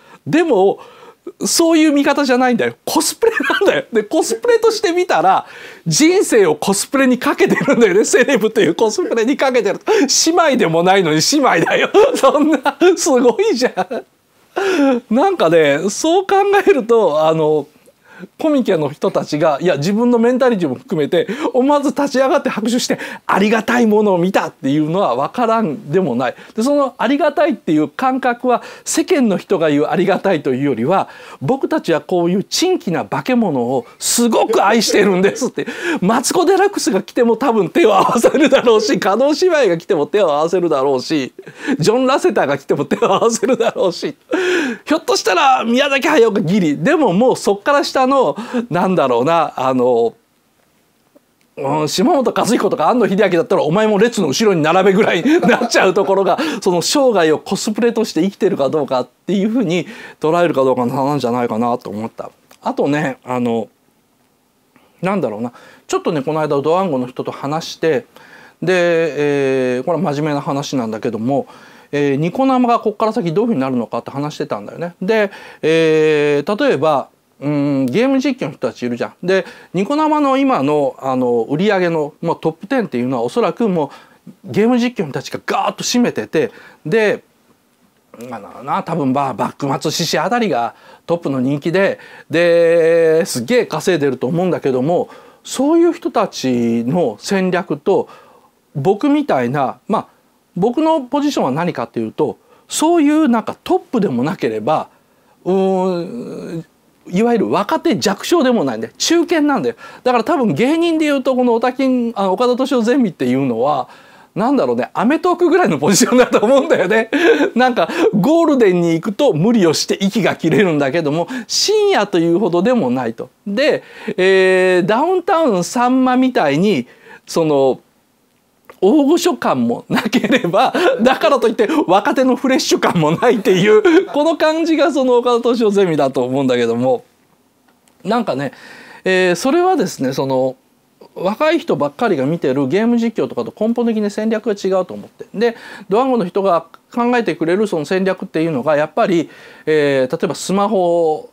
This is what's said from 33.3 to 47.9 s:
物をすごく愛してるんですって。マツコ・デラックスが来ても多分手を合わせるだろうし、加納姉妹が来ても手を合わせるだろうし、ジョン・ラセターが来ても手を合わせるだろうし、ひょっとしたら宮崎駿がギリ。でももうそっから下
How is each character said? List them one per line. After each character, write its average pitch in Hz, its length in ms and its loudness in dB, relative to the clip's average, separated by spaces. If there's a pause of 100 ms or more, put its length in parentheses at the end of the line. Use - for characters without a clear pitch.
物 185 260 0
を 123 240 -2 (140)
す - 300 0
ご 220 180 2
く - 180 2
愛 226 160 4
し - 100 -2
て 208 120 4
る 196 120 2
ん 180 60 0
で 196 140 2
す 254 120 -4
っ - 20 -10
て。 - 180 -8 (340)
マ 226 200 2
ツ - 120 -2
コ・ 359 120 0
デ 381 120 4
ラ 381 80 4
ッ 403 40 2
ク 403 100 -8
ス - 120 -2
が - 100 0
来 - 120 -14
て 254 100 2
も 233 140 2
多 269 160 0
分 196 160 0
手 339 160 2
を 214 100 4
合 190 80 4
わ - 160 0
せ - 100 2
る 277 200 2
だ 254 120 4
ろ 226 160 4
う - 40 0
し、 214 180 0
加 196 160 0
納 277 180 2
姉 330 140 0
妹 294 220 2
が 170 80 0
来 165 80 -14
て 202 100 0
も 147 120 0
手 202 140 0
を 170 100 2
合 147 120 0
わ 165 60 0
せ 185 100 0
る 175 100 0
だ 143 120 0
ろ 139 140 0
う 127 60 -2
し、 139 320 -4 (460)
ジ 180 120 2
ョ 240 80 0
ン・ 262 80 0
ラ 277 120 0
セ 285 140 0
タ 196 100 0
ー 147 40 -2
が 139 100 -2
来 - 80 -20
て - 80 0
も 143 120 -2
手 - 120 -2
を - 160 0
合 185 60 2
わ 226 120 2
せ 226 140 -4
る 240 120 0
だ 220 140 -2
ろ 196 160 -2
う 170 60 -4
し、 - 220 -8 (720)
ひ - 80 -2
ょ 311 40 2
っ 320 80 -18
と - 100 0
し 403 80 -4
た 392 120 -2
ら 269 280 2
宮 247 260 0
崎 269 180 -2
駿 240 240 4
が 202 100 -2
ギ 185 180 0
リ。 151 180 0
で 180 180 0
も 269 180 2
も 226 180 2
う - 40 0
そ - 180 -2
っ 202 80 -8
か 294 120 0
ら 285 100 2
下 262 240 0